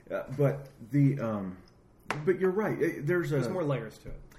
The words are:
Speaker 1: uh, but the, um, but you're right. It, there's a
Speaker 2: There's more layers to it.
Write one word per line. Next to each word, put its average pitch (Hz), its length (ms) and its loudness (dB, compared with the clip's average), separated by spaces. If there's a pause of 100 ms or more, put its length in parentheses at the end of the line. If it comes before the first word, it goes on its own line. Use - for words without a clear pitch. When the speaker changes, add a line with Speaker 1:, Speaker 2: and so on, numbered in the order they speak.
(100)
Speaker 1:
uh, 90 120 -4 (160)
but - 300 2 (240)
the, 139 280 6
um, 101 380 -4 (680)
but 180 160 2
you're 185 100 4
right. 180 300 -2
It, 151 260 0
there's 165 260 0
a 151 40 2
Speaker 2:
There's 123 140 2
more 185 140 -2
layers 117 340 -4
to - 100 -16
it. - 120 -12 (180)